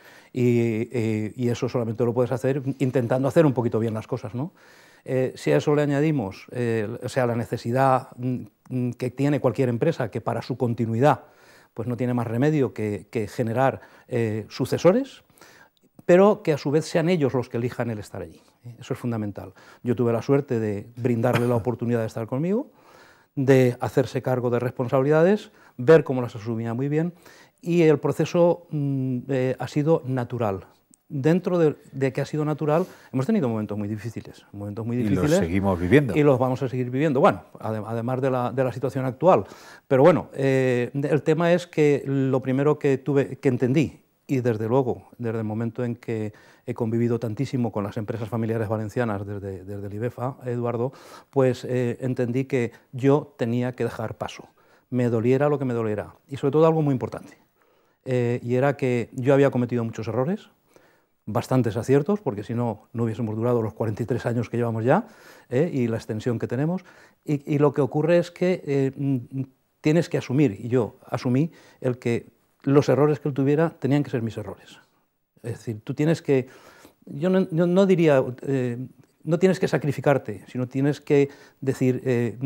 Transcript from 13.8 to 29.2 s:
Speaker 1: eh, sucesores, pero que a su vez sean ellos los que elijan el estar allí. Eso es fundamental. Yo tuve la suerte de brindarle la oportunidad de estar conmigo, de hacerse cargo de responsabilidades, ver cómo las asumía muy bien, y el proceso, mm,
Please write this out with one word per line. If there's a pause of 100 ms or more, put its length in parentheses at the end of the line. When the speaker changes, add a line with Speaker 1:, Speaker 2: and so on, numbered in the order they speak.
Speaker 1:
eh,
sucesores, (800)
pero
que
a
su
vez
sean
ellos
los
que
elijan
el
estar
allí. (380)
Eso
es
fundamental. (280)
Yo
tuve
la
suerte
de
brindarle
la
oportunidad
de
estar
conmigo, (640)
de
hacerse
cargo
de
responsabilidades, (280)
ver
cómo
las
asumía
muy
bien, (460)
y
el
proceso,
mm, (100)